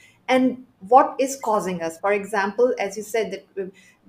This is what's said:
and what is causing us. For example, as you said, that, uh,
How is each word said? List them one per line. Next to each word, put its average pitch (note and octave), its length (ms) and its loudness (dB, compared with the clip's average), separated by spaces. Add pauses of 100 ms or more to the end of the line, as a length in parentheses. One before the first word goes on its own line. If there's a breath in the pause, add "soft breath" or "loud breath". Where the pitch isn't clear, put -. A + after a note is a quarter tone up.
(300 soft breath)
and B3+ 360 2 (220)
what C4+ 320 6
is C4+ 240 -2
causing F#3 400 -2
us. E3 160 -6
For G3 140 0
example, G3+ 640 0
as G3+ 180 -4
you G#3+ 60 -8
said, G#3 280 -4
that, F#3+ 300 -10
uh, F#3 60 -8 (420 soft breath)